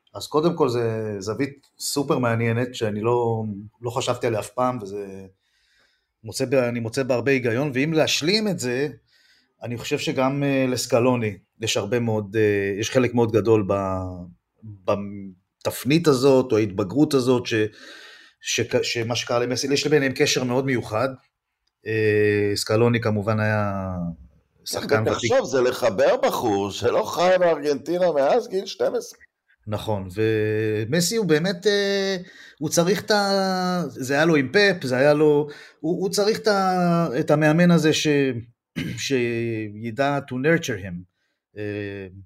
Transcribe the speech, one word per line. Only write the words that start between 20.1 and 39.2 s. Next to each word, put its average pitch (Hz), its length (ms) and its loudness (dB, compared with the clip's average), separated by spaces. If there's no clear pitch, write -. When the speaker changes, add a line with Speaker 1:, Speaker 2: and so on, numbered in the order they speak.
Speaker 1:
קשר 147 280 0
מאוד 127 220 0
מיוחד. 120 440 -2
אה, 104 680 2
סקלוני 117 460 2
כמובן 107 380 -2
היה 101 540 -2
שחקן - 220 -8
Speaker 2:
כן, 110 140 2
Speaker 1:
ותיק. 113 120 0
Speaker 2:
תחשוב, 120 320 0
זה 127 160 0
לחבר 123 560 2
בחור 101 540 0
שלא 120 320 0
חי 170 360 2
בארגנטינה 160 720 2
מאז 160 360 2
גיל 190 180 -4
שתים - 300 -2
עשרה. - 240 -8
Speaker 1:
נכון, 104 460 -6
ומסי 110 1000 0
הוא 220 100 0
באמת, 175 420 0
אה, 196 500 0
הוא 151 100 -4
צריך 175 320 2
את - 100 -2
ה-, 190 760 0
זה 123 260 -6
היה 151 120 4
לו 165 100 6
עם 131 160 2
פפ, 190 340 4
זה 123 120 0
היה 143 160 6
לו... 151 340 4
הוא, 165 220 -4
הוא 196 80 -2
צריך 208 300 0
את - 80 -8
ה-, 180 600 2
את 156 120 0
המאמן 156 400 6
הזה 156 220 6
ש-, - 140 -2
<clears throat> - 280 -8
שידע 117 1120 -2